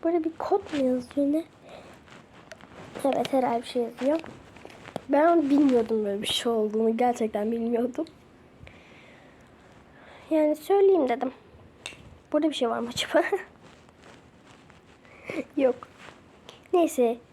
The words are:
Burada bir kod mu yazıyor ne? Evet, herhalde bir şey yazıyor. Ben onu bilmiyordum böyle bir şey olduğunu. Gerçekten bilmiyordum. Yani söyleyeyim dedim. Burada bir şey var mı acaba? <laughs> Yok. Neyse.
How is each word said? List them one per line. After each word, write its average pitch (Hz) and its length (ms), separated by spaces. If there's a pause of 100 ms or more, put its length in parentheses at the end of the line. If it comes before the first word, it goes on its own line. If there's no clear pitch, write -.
Burada 330 200
bir 320 140
kod 403 220 (140)
mu 269 140
yazıyor 254 380
ne? 311 180 (1600)
Evet, 254 280
herhalde 240 300
bir - 40
şey 247 160
yazıyor. 254 380 (880)
Ben 285 180
onu 330 240
bilmiyordum 233 540
böyle 202 180
bir 214 40
şey - 260
olduğunu. 220 440
Gerçekten 226 560
bilmiyordum. 233 540 (2250)
Yani 302 260
söyleyeyim 381 520
dedim. 254 240 (1000)
Burada 302 160
bir 294 60
şey 240 160
var 233 80
mı 233 100
acaba? - 340
<laughs> - 140 (2250)
Yok. 262 320 (840)
Neyse. 262 440 (160)